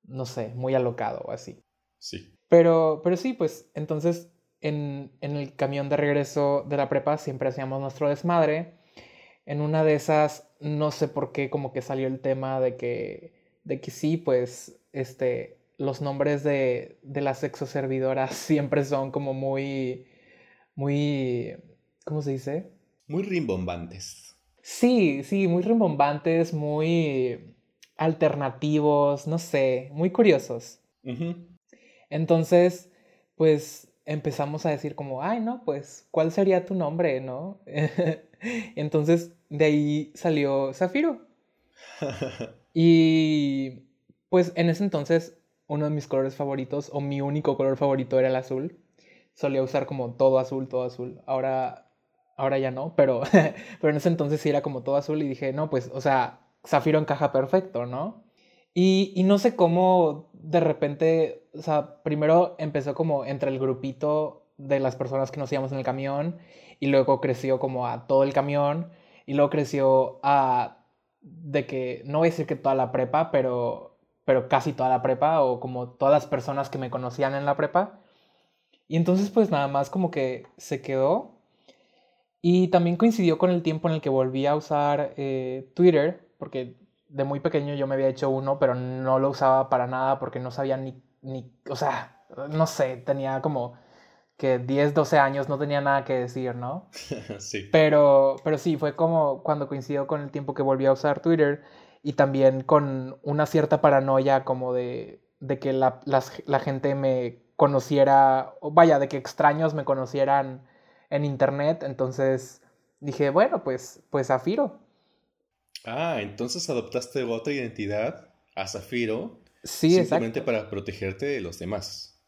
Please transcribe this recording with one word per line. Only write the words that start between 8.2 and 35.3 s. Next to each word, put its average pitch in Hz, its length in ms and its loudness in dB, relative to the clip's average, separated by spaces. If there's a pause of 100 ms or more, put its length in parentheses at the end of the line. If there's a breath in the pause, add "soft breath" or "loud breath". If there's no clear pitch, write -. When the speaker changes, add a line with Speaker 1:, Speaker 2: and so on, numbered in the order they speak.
Speaker 1:
En 147 160 -6
una 156 220 0
de 151 120 4
esas, 151 540 0 (100)
no 151 320 -2
sé 147 160 -2
por 143 240 -6
qué, 139 180 -4
como 139 240 -6
que 127 80 -6
salió 131 260 -4
el 131 140 -4
tema 131 380 -2
de 127 180 0
que, 113 560 -8 (300)
de 139 180 -6
que - 100 -12
sí, 160 260 -2
pues, 123 600 -4 (140)
este, 127 640 -6 (200)
los 139 240 -6
nombres 143 420 -2
de, 131 600 -2
de 139 180 -6
las 135 220 -2
exoservidoras 131 920 -4
<laughs> - 0 -
siempre 147 500 0
son 135 260 -4
como 139 220 -4
muy, 135 720 -4 (680 soft breath)
muy, 139 800 -2 (500)
¿cómo 151 160 -6
se 143 100 -4
dice? 139 400 -8 (360)
Speaker 2:
Muy 170 160 -4
rimbombantes. 95 1120 -6 (260)
Speaker 1:
Sí, 185 640 2
sí, 196 240 0
muy 175 120 2
rimbombantes, 165 920 2
muy 147 1000 -2 (440)
alternativos, 147 1300 0
no 160 100 -2
sé, 135 540 0
muy 160 200 -2
curiosos. 147 680 2 (240)
Speaker 2:
Ujú. 160 320 -8 (720 soft breath)
Speaker 1:
Entonces, 165 800 2 (460 soft breath)
pues, 156 560 0 (140)
empezamos 151 600 -6
a 160 40 2
decir 147 260 -4
como, 135 260 -8
"Ay, 220 200 -4